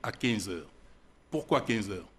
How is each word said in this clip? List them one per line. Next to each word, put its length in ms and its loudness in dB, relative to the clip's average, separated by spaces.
à 100 -4
quinze 380 0
heures. 180 -6
Pourquoi 320 2
quinze 300 0
heures ? 160 -8